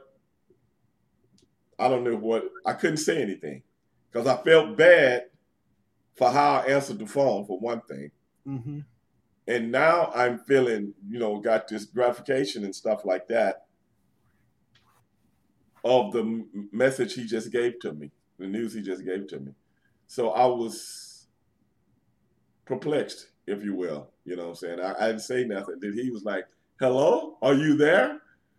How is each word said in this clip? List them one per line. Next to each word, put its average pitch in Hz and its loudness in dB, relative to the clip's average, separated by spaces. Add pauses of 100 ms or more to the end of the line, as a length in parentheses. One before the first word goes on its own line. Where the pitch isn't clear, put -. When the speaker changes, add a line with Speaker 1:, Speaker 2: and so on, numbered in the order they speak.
(1800)
Speaker 1:
I 123 2
don't 123 2
know 117 0
what, 110 -2 (220)
I 117 0
couldn't 156 0
say - 0
anything 78 -8 (500)
'cause 117 -2
I 123 4
felt 156 6
bad 151 6 (920)
for 127 4
how 143 4
I 117 -2
answered 131 0
the 107 -10
phone, 110 0
for 98 -8
one 113 -6
thing. 71 -14 (360)
Speaker 2:
Mm-hmm. 139 -10 (680)
Speaker 1:
And 117 -2
now 160 2
I'm 120 0
feeling, 117 2 (160)
you 117 -8
know, 104 -2
got 110 0
this 104 -8
gratification 123 -2
and 95 -8
stuff 110 -2
like 92 -2
that 107 0 (2250)
of 117 4
the 117 0
m-, 110 -6
message 123 0
he 120 -10
just 110 -6
gave 120 -2
to 82 -8
me, 73 -14 (280)
the 95 -12
news 110 -6
he 110 -10
just 92 -8
gave 95 -6
to 71 -12
me. 69 -14 (540)
So 117 -4
I 123 2
was - -6 (1400)
perplexed, - -4 (180)
if 104 -6
you 101 -4
will, 85 -6 (140)
you 87 -8
know 87 -8
what 85 -8
I'm 82 -12
saying? 87 -8
I, 92 -4
I 107 -2
didn't 110 -4
say 127 -2
nothing. 98 -8
Then 104 -8
he 123 -4
was 107 -10
like, 98 -6 (340)
"Hello, 147 2
are 139 6
you 147 4
there?" 208 4 (380)